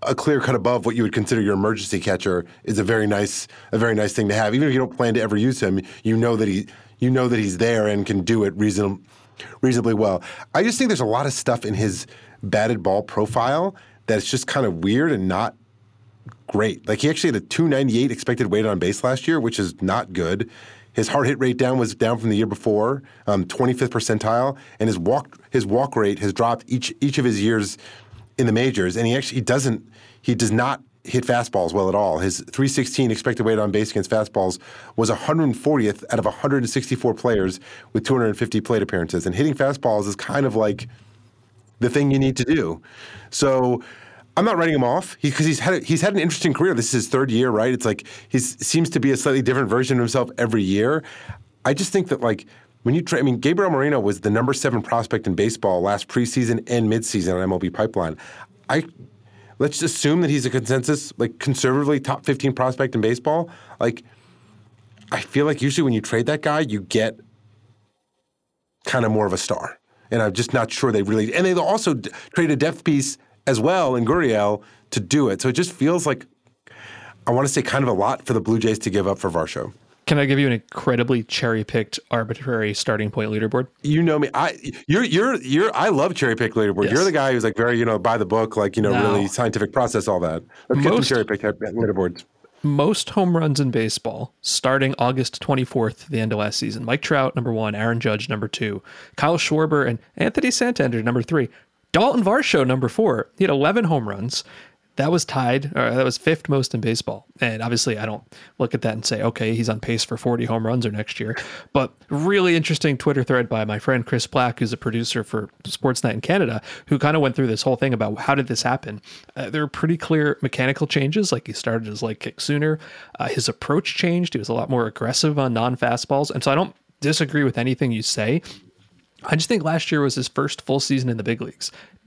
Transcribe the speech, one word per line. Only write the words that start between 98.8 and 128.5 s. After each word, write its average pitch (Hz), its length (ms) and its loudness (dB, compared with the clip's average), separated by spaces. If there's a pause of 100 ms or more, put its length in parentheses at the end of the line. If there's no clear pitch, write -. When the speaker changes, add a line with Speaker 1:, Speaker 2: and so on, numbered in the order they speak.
Speaker 2:
Kyle 160 200 2
Schwarber 156 500 2
and 117 120 -2 (180)
Anthony - 340 0
Santander, 139 520 0
number 120 200 2
three. 139 280 0 (420)
Dalton 240 320 4
Varsho, 196 420 4
number 127 220 2
four. 175 480 2
He 190 80 2
had 175 60 2
eleven 160 340 4
home 139 240 0
runs. 101 360 -6 (520)
That 143 140 0
was 170 140 2
tied, 135 520 -2
or 117 160 2
that 131 120 2
was 127 120 0
fifth - 320 0
most 135 240 0
in 117 80 -2
baseball. 110 460 -4 (140)
And 113 220 -2
obviously, 117 360 -2
I 110 80 -4
don't 107 160 -8 (360)
look 123 160 -2
at 120 80 -4
that 113 100 0
and 110 120 -6
say, 107 180 -2
"Okay, 113 300 0
he's 113 160 0
on 107 120 -2
pace 117 240 -2
for 117 120 -6
forty 120 280 -2
home 113 200 -2
runs 117 220 0
or 104 60 -2
next 107 260 -8
year." 110 180 -6 (360)
But 131 200 0 (180)
really 180 440 2
interesting 151 420 0
Twitter 135 280 0
thread 123 240 0
by 110 160 -2
my 104 160 -4
friend 127 260 0
Chris 123 220 -2
Plack, 123 320 0
who's 117 120 -2
a 113 40 -6
producer 117 480 -4
for 107 260 -6 (140)
Sportsnet 123 480 -2
in 110 80 -4
Canada, 147 420 0 (240)
who 139 140 0
kinda 151 180 2
went 135 160 2
through 131 140 0
this 110 140 -2
whole 131 120 2
thing 131 180 0
about 107 280 -2
how 139 160 2
did 131 100 0
this 123 160 -4
happen. 110 400 -4 (320)
Uh, 123 160 -8
there 151 140 -2
are 143 40 -6
pretty 165 280 0
clear 151 460 2
mechanical 135 440 0
changes, 160 460 0
like 120 160 -4
he 110 40 -10
started 113 360 -2
his 104 120 -10
leg 110 200 -6
kick - 200 -10
sooner. 156 380 0 (400)
Uh, 123 80 -2
his - 220 -2
approach - 480 -2
changed. 175 380 0
He 127 40 -2
was 107 100 -6
a 117 60 0
lot 120 160 -2
more 120 160 2
aggressive 139 540 0
on 127 120 0
non-fastballs. 123 800 0
And - 140 -4
so 139 80 4
I - 20 4
don't 175 200 0 (260)
disagree 147 420 0
with 123 160 0
anything 127 320 0
you 110 120 -2
say. 117 400 0 (840)